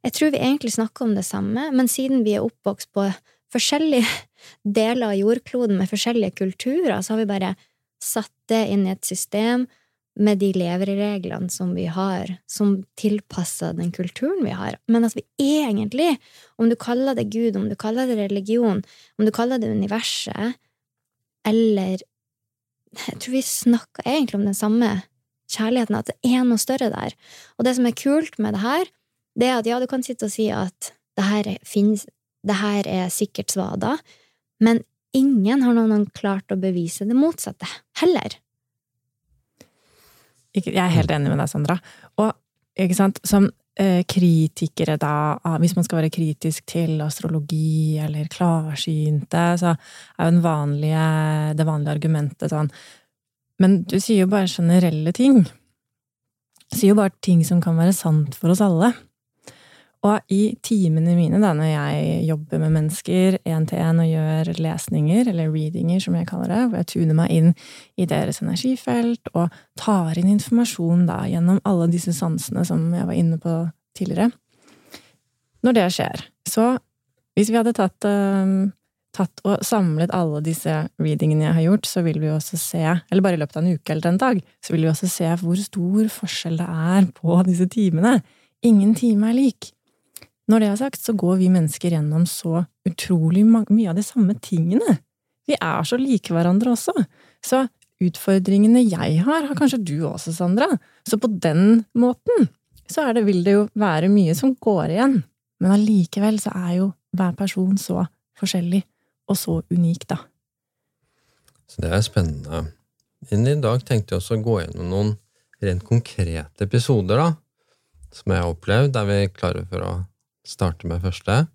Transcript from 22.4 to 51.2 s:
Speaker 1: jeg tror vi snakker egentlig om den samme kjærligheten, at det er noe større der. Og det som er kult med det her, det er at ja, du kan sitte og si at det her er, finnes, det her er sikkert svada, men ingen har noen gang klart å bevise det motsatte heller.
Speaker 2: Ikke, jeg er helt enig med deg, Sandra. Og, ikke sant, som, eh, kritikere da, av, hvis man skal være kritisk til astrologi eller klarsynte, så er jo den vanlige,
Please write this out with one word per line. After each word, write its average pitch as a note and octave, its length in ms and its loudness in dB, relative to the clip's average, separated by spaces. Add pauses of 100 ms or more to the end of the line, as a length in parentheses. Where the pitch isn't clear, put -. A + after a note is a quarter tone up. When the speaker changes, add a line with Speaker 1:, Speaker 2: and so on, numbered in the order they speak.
Speaker 1:
jeg - 320 -12
tror B3+ 140 -8
vi C4 80 -2
snakker - 580 -2
egentlig B3 380 -2
om G3+ 80 0
den G3 80 -4
samme A3 320 0 (640)
kjærligheten, A3 440 -2
at - 160 -8
det B3 220 0
er B3+ 100 2
noe A#3 160 2
større C4 320 -2
der. - 240 -8 (400)
Og A#3 140 -4
det B3 80 0
som B3 100 2
er A#3 80 -2
kult D4+ 460 -2
med G#3 160 -2
det G3+ 80 -4
her, D#4 260 -2 (480)
det A#3+ 80 2
er B3+ 140 0
at A3+ 80 -4
ja, A#3+ 100 -2
du B3+ 80 -4
kan B3+ 160 -4
sitte A3+ 240 -8
og G#3 60 -6
si G#3+ 180 -2
at - 400 -6 (240)
det G3+ 80 0
her G#3 300 0
er, - 100 -10
finnes, G#3 400 0 (400)
det G3 160 0
her G3+ 240 -2
er F#3 320 -2
sikkert - 400 -6
svada, G3 400 -4 (640)
men A3+ 240 2 (320)
ingen C4 480 2
har B3 140 4
noen A3 180 2
gang G#3 160 0
klart G3 400 -6
å F#3+ 80 -4
bevise F3+ 480 -4
det A#3 80 -2
motsatte D#4 520 -2 (360)
heller. F4 320 0 (2250)
Speaker 2:
Ikke, - 220 -4
jeg F#3 100 2
er F3+ 80 0
helt E3 240 2
enig C#3+ 160 0
med C#3+ 80 0
deg, D3 80 -2
Sandra. D3 300 -2 (420)
Og, A3 120 2 (440)
ikke F#3 220 0
sant, G3 260 2
som, G3+ 220 4 (340)
eh, F#3 240 4
kritikere D#3+ 960 0
da, D3+ 440 -2
av, D#3+ 180 -2
hvis F3 160 2
man E3+ 100 2
skal E3 140 0
være D#3 100 0
kritisk D#3+ 540 -4
til D#3+ 360 -2
astrologi D#3 1000 -2
eller D3+ 240 -6
klarsynte, D#3 1160 -2 (140)
så F3 120 2 (460)
er F3 80 -2
jo E3 60 4
den E3+ 120 6
vanlige, D#3 640 0 (500)